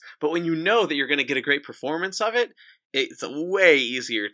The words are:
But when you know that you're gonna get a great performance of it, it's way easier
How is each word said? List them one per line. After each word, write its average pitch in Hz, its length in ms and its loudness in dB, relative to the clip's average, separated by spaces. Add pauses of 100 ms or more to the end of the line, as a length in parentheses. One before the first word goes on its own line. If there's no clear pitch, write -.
(200)
But 151 100 -2
when 175 140 -2
you 165 100 0
know 190 320 2
that 156 80 -2
you're 139 140 -2
gonna 139 160 2
get 131 120 -2
a 131 60 -2
great 143 220 0
performance 170 560 -6
of 226 160 -2
it, 240 160 0 (400)
it's - 340 -4
way 165 500 4
easier 117 580 -2